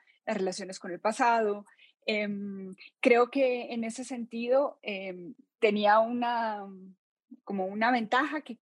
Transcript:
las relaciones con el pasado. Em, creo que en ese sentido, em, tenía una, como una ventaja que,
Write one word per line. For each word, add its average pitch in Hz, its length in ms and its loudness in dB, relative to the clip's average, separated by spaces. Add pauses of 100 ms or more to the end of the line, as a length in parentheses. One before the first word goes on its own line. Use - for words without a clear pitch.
(260)
las 220 100 -2
relaciones 185 440 -4
con 196 100 -10
el 175 80 -8
pasado. 220 680 2 (380)
Em, 202 720 -4 (240)
creo 240 320 6
que 247 420 0
en 233 120 -4
ese 226 180 -8
sentido, 240 800 -2
em, 185 520 -8 (260)
tenía 208 400 6
una, 233 640 -2 (800)
como 196 220 -2
una 214 260 0
ventaja 254 480 0
que, - 220 -14